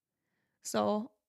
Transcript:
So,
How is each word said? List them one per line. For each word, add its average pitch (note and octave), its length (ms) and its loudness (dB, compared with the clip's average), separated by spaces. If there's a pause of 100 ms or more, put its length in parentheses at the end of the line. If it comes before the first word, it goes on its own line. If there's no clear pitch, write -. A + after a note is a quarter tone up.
(640)
So, G#3+ 480 0 (180)